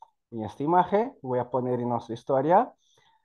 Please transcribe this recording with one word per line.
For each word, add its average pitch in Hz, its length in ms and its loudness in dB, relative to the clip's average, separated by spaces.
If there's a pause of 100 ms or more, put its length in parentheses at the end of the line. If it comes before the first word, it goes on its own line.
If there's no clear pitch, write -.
(300)
En 113 140 -8
esta 104 180 -10
imagen, 180 600 0
voy 123 160 -2
a 123 120 -4
poner 127 300 -2
en 120 100 -2
nuestra 117 240 -4
historia, 151 600 2 (500)